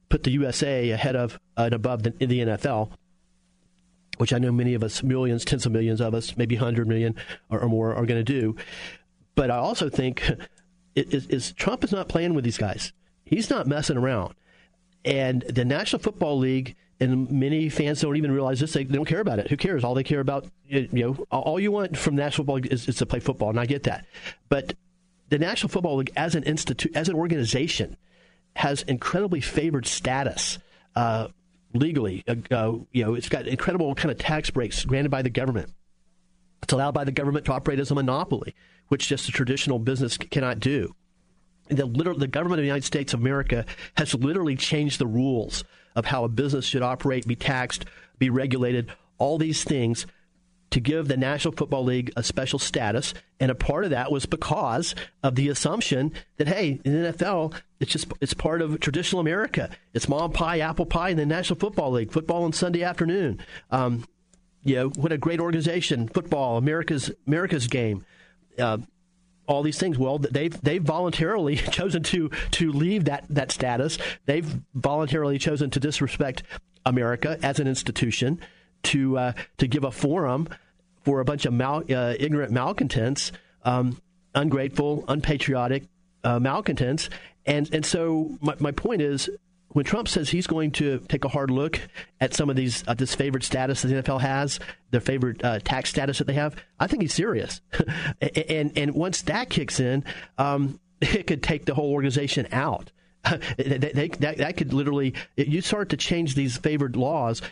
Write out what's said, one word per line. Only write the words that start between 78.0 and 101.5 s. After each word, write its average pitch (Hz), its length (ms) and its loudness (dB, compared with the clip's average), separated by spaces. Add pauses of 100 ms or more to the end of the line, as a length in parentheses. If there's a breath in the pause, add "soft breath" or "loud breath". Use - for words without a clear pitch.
to, 135 340 2
uh, 123 160 0 (240 loud breath)
to 135 100 2
give 139 160 2
a 131 80 2
forum 151 580 0 (540 loud breath)
for 139 160 4
a 127 60 2
bunch 143 200 0
of 127 80 2
mal-, 139 360 2
uh, 123 300 2
ignorant 147 320 2
malcontents, 131 800 0 (320 loud breath)
um, 127 360 0 (360)
ungrateful, 143 720 0
unpatriotic, 135 800 0 (380)
uh, 120 160 2
malcontents. 135 720 0 (360 loud breath)
And, 147 280 0
and 156 100 2
so 160 580 0
my, 147 180 0
my 147 120 0
point 208 300 0
is, 143 300 0 (400)
when 143 140 2
Trump 214 220 0
says 160 220 0
he's 175 180 0
going 160 240 0
to 139 260 0 (120)
take 139 160 -2
a - 20 0
hard 139 240 -2
look 147 280 0 (400 loud breath)
at 131 140 0
some 147 160 2
of 135 60 2
these, 127 320 0
uh, 117 80 0
this 127 180 -2
favored 135 300 0
status 131 400 0
that 127 60 0
the 131 40 4
N 135 60 0
F 131 100 -4
L 135 80 2
has, 135 420 0 (300 loud breath)
their - 100 4
favored, 127 440 -2
uh, 117 160 2
tax - 320 -2
status 139 260 -2
that 143 80 0
they 143 80 0
have, 147 220 0 (240 loud breath)
I 165 80 2
think 233 160 2
he's 151 100 0
serious. 170 480 -2 (100)
<laughs> - 500 -2
A-, 147 300 -2
and, 151 240 0
and 147 200 0
once 175 280 -2
that 226 280 -2
kicks - 280 -2
in, 131 260 2 (340 loud breath)
um, 139 400 0 (100)
<laughs> - 120 -6
it 185 260 2
could 151 160 0
take 151 220 0